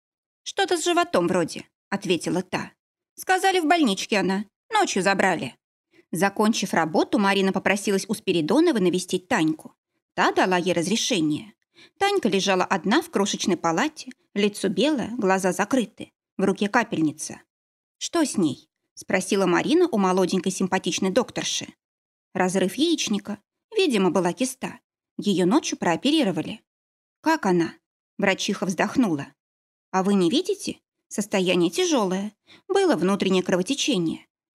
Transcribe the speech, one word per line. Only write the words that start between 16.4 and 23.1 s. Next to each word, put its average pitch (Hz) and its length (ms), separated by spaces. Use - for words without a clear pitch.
руке 196 240
капельница. 160 720
«Что - 260
с - 140
ней?» 156 320
спросила 190 500
Марина 240 460
у 226 60
молоденькой 185 540
симпатичной 190 600
докторши. - 560
«Разрыв 185 420
яичника. 262 640